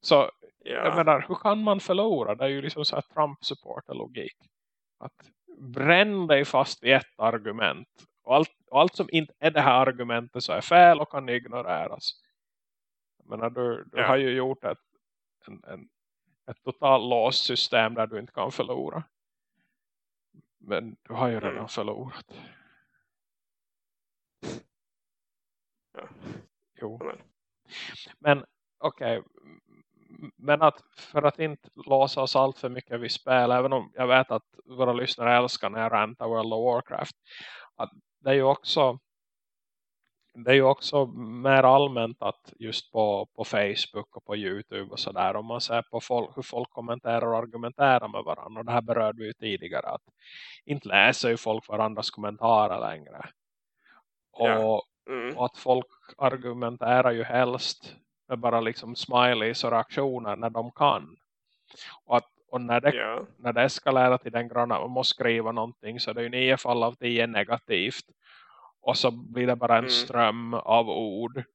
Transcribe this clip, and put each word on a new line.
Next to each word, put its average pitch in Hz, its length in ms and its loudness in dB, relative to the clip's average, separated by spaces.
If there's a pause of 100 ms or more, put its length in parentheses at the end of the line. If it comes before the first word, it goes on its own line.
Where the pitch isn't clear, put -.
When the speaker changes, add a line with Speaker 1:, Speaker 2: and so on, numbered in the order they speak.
Speaker 1:
Så, 143 300 4 (260)
Speaker 2:
Ja. - 140 -12 (140)
Speaker 1:
jag 160 100 2
menar, 156 320 4
hur 185 80 -6
kan 214 280 0
man 202 160 0
förlora? 180 560 -2
Det 127 100 -4
är 135 40 0
ju 139 120 -4
liksom 151 240 -6
så 147 100 -4
här 143 60 -2
Trump-supporter-logik. - 1400 -8 (640)
Att - 300 -20 (280)
bränn 170 720 2
dig 143 180 4
fast - 380 -2
vid 123 120 6
ett - 240 -2
argument. 107 680 -2 (360)
Och 123 120 2
allt, 156 160 4 (200)
och 131 80 4
allt 175 160 4
som 180 160 -4
inte 160 280 0
är 156 120 2
det 156 100 0
här 131 260 6
argumentet 120 560 -4
så 156 100 -4
är 165 80 -2
fel 175 380 10
och 147 120 -6
kan 139 180 -6
ignoreras. 120 840 -6 (1040)
Jag - 120 -20
menar, 110 200 -6
du, 120 340 -6
du - 180 -8
Speaker 2:
Ja. 120 60 2
Speaker 1:
har 131 100 4
ju 135 120 0
gjort 131 340 -4
ett, - 140 -6 (720)
en, - 160 -20
en, - 260 -20 (600)
ett - 120 -18
totalt 131 400 0
låst 120 420 0
system 117 480 0
där 113 140 -2
du 113 120 -8
inte 113 140 -14
kan 117 180 -4
förlora. - 520 -6 (1600)
Men 104 440 -6
du - 100 -14
har 123 140 -2
ju 113 120 -2
redan 104 180 -6
Speaker 2:
Mm. 110 100 -10
Speaker 1:
förlorat. 107 680 -10 (3750)
Speaker 2:
Ja. - 100 -18 (720)
Speaker 1:
Jo. 113 220 -12
Speaker 2:
Men. - 180 -12 (1000)
Speaker 1:
Men, 143 260 2 (320)
okej. 117 440 -4 (1160)
Men 147 240 0
att, 156 200 4 (140)
för - 280 -4
att 147 160 0
inte 151 360 -8
låsa 139 460 0
oss 131 140 -2
allt 135 220 2
för 131 120 -8
mycket 123 300 -10
vid 120 120 -8
spel, 123 400 2
även 127 220 2
om 120 200 -4
jag 127 140 -4
vet 131 240 4
att 110 120 -4 (220)
våra 123 280 -2
lyssnare 120 440 2
älskar 120 320 0
när 110 120 -6
jag 113 100 -2
rantar 110 360 -2
World 113 260 -4
of 113 120 -4
Warcraft, - 500 -4 (600)
att - 140 -10 (300)
det 135 100 -4
är 135 40 4
ju 139 100 4
också, 135 560 2 (1300)
det 120 180 0
är 135 40 8
ju 135 80 8
också 135 420 2 (380)
mer 135 200 6
allmänt 131 580 4
att - 380 -8
just 110 320 -10
på, 104 340 0 (100)
på 113 80 -8
Facebook 104 760 -4
och - 80 -20
på 104 100 -8
YouTube 101 560 -8
och 101 80 -12
sådär, 95 360 -2
om 107 100 -6
man 117 160 -8
ser 117 200 -2
på - 180 -8
folk, 117 380 -4
hur 135 60 -10
folk 123 260 -8
kommenterar 117 580 -4
och 113 100 0
argumenterar 120 680 0
med 104 160 -10
varandra, 110 360 -10
och 117 60 -10
det 120 60 -6
här 120 100 0
berörde 113 380 -2
vi 110 60 -12
ju 107 80 -10
tidigare, 98 560 -8
att - 140 -8 (600)
inte 143 220 -8
läser 104 420 4
ju 117 80 0
folk 110 300 -4
varandras 107 420 -4
kommentarer 107 680 0
längre. - 500 -10 (1080)
Speaker 2:
Ja. 117 220 2
Speaker 1:
Och, 110 240 0 (260)
Speaker 2:
Mm. 127 280 -8
Speaker 1:
och 123 80 -2
att - 120 -6
folk 127 300 0 (300)
argumenterar 123 920 0
ju 113 120 -4
helst 123 720 -2 (320)
med 123 120 -6
bara 117 220 2
liksom 113 340 -6
smileys 123 680 0
och 117 80 0
reaktioner 117 640 -2
när 113 140 -6
de 117 220 -6
kan. 98 460 -2 (880)
Och, 120 120 2
att, 117 80 0 (260)
och 127 100 -4
när 120 200 0
det, 139 140 4
Speaker 2:
Ja. 113 300 -4 (120)
Speaker 1:
när 120 160 -4
det 117 80 2
eskalerar 127 560 4
till 123 140 -8
den 120 160 -4
graden 120 240 0
att 82 100 0
man 113 100 -6
måste 127 220 0
skriva 113 380 0
någonting, 117 480 -8
så 113 140 -6
det 120 80 -6
är - 20 -2
ju 117 60 -6
nio 127 280 2
fall 120 260 0
av 117 100 0
tio 117 340 0
negativt. 110 760 -2 (760)
Och - 160 0
så 127 140 2
blir 120 360 -4
det 123 80 2
bara 120 180 2
en 113 60 6
Speaker 2:
Mm. 127 100 -4
Speaker 1:
ström 117 640 0
av 113 360 2
ord 113 540 -6 (120)